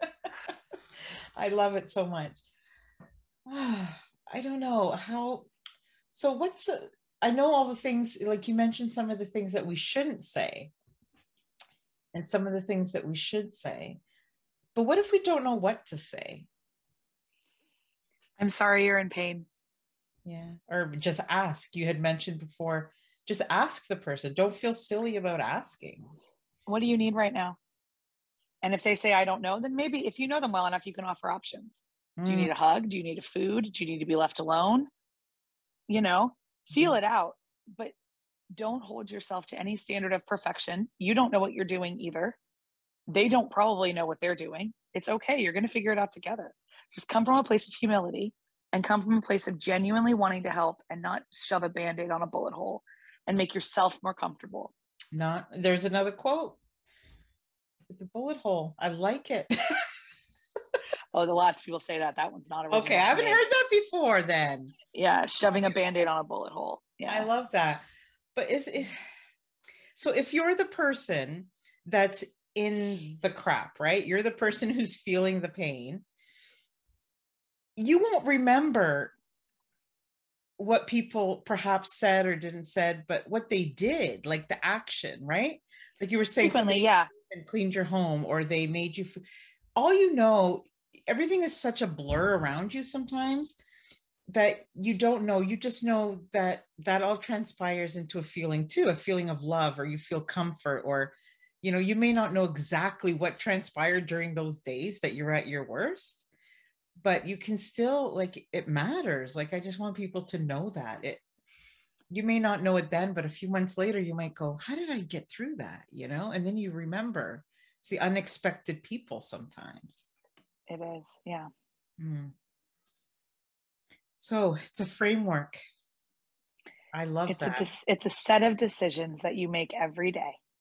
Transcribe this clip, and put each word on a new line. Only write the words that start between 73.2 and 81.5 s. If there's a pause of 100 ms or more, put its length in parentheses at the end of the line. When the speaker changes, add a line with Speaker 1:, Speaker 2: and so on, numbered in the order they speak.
Speaker 1:
the
crap,
right?
You're
the
person
who's
feeling
the
pain. (1700)
You
won't
remember (1400)
what
people
perhaps